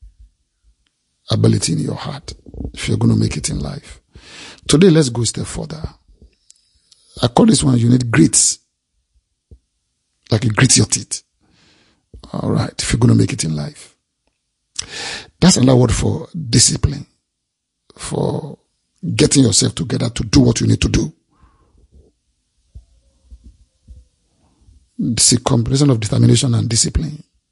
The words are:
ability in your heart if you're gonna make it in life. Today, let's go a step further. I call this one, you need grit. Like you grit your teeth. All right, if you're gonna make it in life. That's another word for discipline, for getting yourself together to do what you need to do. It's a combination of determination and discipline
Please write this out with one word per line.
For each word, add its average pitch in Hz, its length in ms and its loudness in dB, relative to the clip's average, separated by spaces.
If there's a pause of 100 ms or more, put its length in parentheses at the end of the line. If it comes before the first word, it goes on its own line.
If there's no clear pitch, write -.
(1300)
ability 107 400 0
in - 80 -2
your - 160 -6
heart - 380 -14 (400)
if - 160 -8
you're 110 80 0
gonna - 180 2
make 55 220 -2
it - 120 -8
in - 100 -6
life. - 420 -12 (680)
Today, 175 220 6
let's 156 180 4
go 117 140 -4
a 113 40 0
step 117 200 -6
further. 151 360 -12 (1400)
I 120 80 0
call - 160 4
this 220 180 2
one, 131 140 2
you 117 100 2
need 123 240 2
grit. - 460 2 (1700)
Like 110 120 2
you 113 80 0
grit 120 240 2
your 113 120 2
teeth. - 360 -8 (1080)
All - 180 -4
right, 107 260 -2
if - 140 -6
you're 117 80 0
gonna 117 160 4
make 110 160 2
it - 140 -6
in 80 100 -4
life. - 400 -12 (1400)
That's 180 160 6
another 127 220 4
word 120 160 4
for - 340 -4 (220)
discipline, 139 560 0 (920)
for - 640 -6 (560)
getting 143 280 4
yourself 110 320 0
together 123 340 -4
to - 140 -6
do - 160 2
what 123 200 2
you 127 60 -2
need 110 160 0
to 110 80 0
do. - 240 -2 (3750)
It's - 360 0
a 117 60 0
combination 131 520 0
of 113 80 0
determination 117 560 2
and 110 120 -2
discipline 151 560 -4 (280)